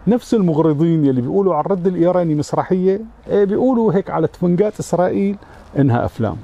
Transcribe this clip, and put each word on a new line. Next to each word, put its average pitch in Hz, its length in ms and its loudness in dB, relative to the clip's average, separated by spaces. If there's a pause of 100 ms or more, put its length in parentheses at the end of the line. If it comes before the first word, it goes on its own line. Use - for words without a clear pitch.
نفس 233 260 0
المغرضين 165 720 2
يلي 127 160 2
بيقولوا 175 340 0
على 151 100 -2
الرد 180 220 -2
الإيراني 175 480 0
مسرحية، 185 640 -2 (280)
إيه 202 160 2
بيقولوا 226 480 0
هيك 190 160 -2
على 160 180 -2
تفنقات 175 520 0
إسرائيل 196 580 0 (420)
إنها 120 260 2
أفلام. 104 380 -4